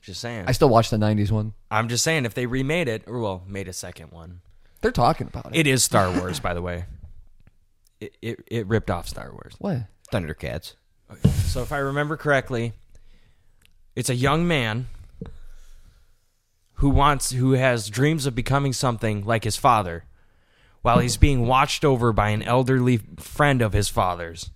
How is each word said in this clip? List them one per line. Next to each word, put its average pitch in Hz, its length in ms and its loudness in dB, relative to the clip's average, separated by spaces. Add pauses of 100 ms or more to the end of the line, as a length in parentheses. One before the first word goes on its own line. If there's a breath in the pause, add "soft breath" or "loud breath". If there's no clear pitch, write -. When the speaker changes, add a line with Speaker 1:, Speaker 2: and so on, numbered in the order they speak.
Speaker 1:
Just - 200 -14
saying. 117 260 -10
Speaker 2:
I 131 60 2
still 143 160 6
watch 113 200 6
the 113 80 0
nineties 107 340 2
one. 107 220 -2 (160)
Speaker 1:
I'm 110 180 0
just 120 160 -2
saying, 160 220 0
if 110 80 -4
they 123 140 -4
remade 135 400 -2
it, 113 180 -6
or, 120 140 -8
well, 95 280 -6
made 98 200 -10
a 90 60 -12
second 90 380 -14
one. 85 300 -18 (400)
Speaker 2:
They're - 100 0
talking 127 360 2
about - 260 -14
it. - 20 -2
Speaker 1:
It 156 120 4
is 131 160 4
Star 98 280 2
Wars, 90 280 -2
by 87 160 -4
the 87 80 -4
way. 87 220 -6 (1120)
It, - 240 -16
it, 113 240 -8
it 110 200 -6
ripped 107 220 0
off 87 180 -4
Star - 240 -10
Wars. - 280 -18
Speaker 2:
What? 160 220 -2 (300)
Speaker 3:
Thundercats. 76 600 -6 (720)
Speaker 1:
So - 160 -2
if 123 100 -6
I 147 60 -4
remember 143 400 -2
correctly, 123 560 0 (1200)
it's 127 140 -4
a 127 60 0
young 143 320 2
man 123 400 -2 (1900 soft breath)
who 143 140 4
wants, 139 440 4
who 127 180 2
has 123 360 2
dreams 135 380 0
of 139 80 -2
becoming 135 400 0
something 110 500 -2
like 113 200 0
his 107 140 -2
father, 98 480 2 (760)
while 120 160 4
he's 120 200 2
being 131 280 6
watched 131 400 2
over 120 260 4
by 104 180 2
an 107 120 0
elderly 123 560 2 (220)
friend 143 420 2
of 104 120 0
his 104 160 2
father's 87 680 -4